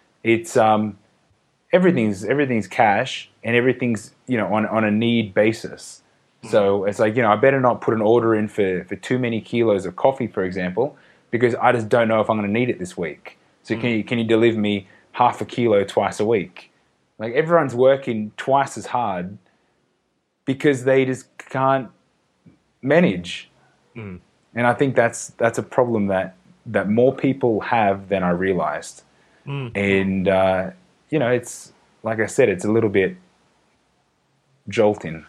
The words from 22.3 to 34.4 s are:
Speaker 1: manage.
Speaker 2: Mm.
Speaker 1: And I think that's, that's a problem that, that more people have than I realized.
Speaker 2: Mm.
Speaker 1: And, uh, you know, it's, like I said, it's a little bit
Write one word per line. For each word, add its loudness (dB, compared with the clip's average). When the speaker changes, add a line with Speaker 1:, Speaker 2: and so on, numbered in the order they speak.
Speaker 1:
manage. 0
Speaker 2:
Mm. -14
Speaker 1:
And 0
I 4
think 0
that's, 0
that's -2
a 0
problem 0
that, -2
that -2
more 4
people 0
have 0
than 0
I 0
realized. -4
Speaker 2:
Mm. -8
Speaker 1:
And, 0
uh, 2
you -2
know, 0
it's, -6
like -4
I -2
said, 2
it's -4
a 0
little 2
bit 0